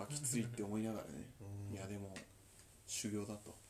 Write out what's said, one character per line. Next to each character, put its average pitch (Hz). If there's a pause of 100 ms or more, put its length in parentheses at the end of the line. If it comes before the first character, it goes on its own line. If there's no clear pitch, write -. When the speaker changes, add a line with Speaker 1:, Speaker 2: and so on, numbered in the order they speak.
Speaker 1:
ー、 104
き 147
つ 120
い 113
っ 117
て 117
思 104
い 110
な 113
が 104
ら -
ね。 - (380)
Speaker 2:
う 101
ん。 -
Speaker 1:
い 95
や、 95
で 101
も、 98 (720)
修 -
行 104
だ 107
と。 - (140)